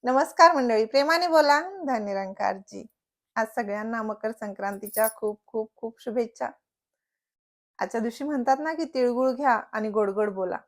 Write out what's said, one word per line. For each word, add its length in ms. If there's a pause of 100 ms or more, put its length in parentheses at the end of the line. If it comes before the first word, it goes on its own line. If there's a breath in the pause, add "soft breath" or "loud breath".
नमस्कार 480
मंडळी, 340
प्रेमाने 420
बोला, 320 (260)
धन 200
निरंकारजी. 760 (520)
आज 200
सगळ्यांना 480
मकर 280
संक्रांतीच्या 840
खूप, 300
खूप, 300
खूप 260
शुभेच्छा. 480 (1300)
आजच्या 220
दिवशी 220
म्हणतात 360
ना 140
की 200
"तिळगुळ 380
घ्या 220 (200)
आणि 160
गोड 200
गोड 240
बोला." 240 (100)